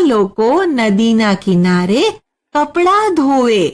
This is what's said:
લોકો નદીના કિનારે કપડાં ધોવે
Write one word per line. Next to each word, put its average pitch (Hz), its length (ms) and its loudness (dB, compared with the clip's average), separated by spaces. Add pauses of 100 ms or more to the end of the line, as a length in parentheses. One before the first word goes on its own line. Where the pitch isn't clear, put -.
લોકો 220 420 0 (180)
નદીના 220 680 0
કિનારે 180 680 0 (520)
કપડાં 359 640 0
ધોવે 247 580 0